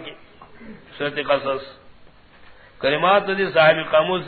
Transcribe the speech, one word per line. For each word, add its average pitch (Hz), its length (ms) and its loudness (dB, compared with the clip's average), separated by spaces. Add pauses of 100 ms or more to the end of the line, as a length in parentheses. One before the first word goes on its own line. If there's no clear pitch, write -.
کی. 147 80 -16 (840)
سورۃ 143 200 -6 (120)
قصص. 135 340 -2 (1160)
کلمات 175 460 2 (100)
دی 196 160 -2
صاحب 160 240 6 (140)
قاموس 170 360 2